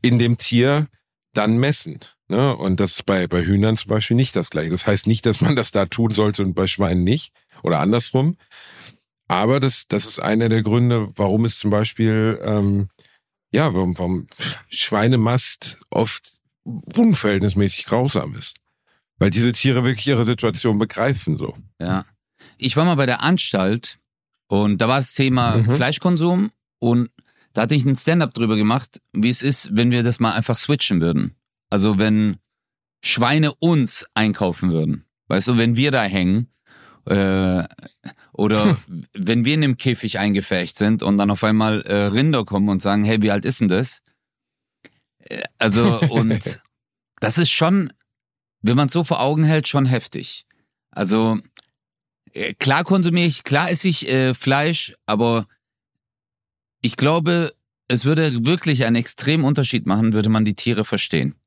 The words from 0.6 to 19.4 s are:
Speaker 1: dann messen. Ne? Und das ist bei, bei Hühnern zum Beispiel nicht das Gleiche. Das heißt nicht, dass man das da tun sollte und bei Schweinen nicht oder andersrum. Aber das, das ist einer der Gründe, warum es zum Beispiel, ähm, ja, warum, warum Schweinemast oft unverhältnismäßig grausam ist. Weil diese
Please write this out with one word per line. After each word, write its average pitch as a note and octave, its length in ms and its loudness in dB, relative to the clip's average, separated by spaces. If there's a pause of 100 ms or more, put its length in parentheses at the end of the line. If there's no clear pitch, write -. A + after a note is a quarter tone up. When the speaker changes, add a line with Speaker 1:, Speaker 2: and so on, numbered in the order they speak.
Speaker 1:
dann A2 240 2
messen. C3+ 420 -2 (280)
Ne? B2 280 0
Und F#2 240 -2
das G2 120 0
ist - 140 -6
bei, F#2 200 0
bei F2 180 0
Hühnern G2+ 320 2
zum - 140 -8
Beispiel A2 260 0
nicht C3 180 0
das F2 160 -4
Gleiche. D#2+ 200 -4
Das F2+ 160 -4
heißt G2+ 200 0
nicht, A2 200 0
dass A2 140 0
man - 160 2
das A#2 160 -2
da G2 140 0
tun A2+ 260 -2
sollte G#2 300 0
und F#2+ 120 -2
bei F#2+ 120 0
Schweinen F2+ 380 0
nicht A#2 280 -2 (300)
oder D#2+ 180 0
andersrum. A#2+ 560 0 (920)
Aber A2 320 2
das, C3 280 -2
das G2+ 180 -2
ist - 140 -6
einer A2 280 0
der A2+ 140 2
Gründe, A#2 540 2
warum G#2+ 280 2
es A2+ 140 -4
zum G#2 120 -2
Beispiel, A2 720 0
ähm, G2+ 460 0 (640)
ja, C3+ 200 2
warum, F2+ 260 0
warum F2+ 280 -4 (420)
Schweinemast A#2 1120 0 (120)
oft - 340 -2 (400)
unverhältnismäßig G#2 1200 0
grausam B2 480 -2
ist. - 220 -12 (640)
Weil G2 120 4
diese A#2 220 2